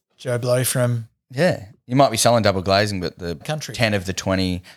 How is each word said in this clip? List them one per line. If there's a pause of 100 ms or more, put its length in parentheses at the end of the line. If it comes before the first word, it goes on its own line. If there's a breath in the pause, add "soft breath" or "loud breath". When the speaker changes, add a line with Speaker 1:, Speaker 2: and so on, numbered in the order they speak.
(160)
Speaker 1:
Joe
Blow
from (220)
Speaker 2:
Yeah. (200)
You
might
be
selling
double
glazing,
but
the
Speaker 1:
Country.
Speaker 2:
ten
of
the
twenty (140 loud breath)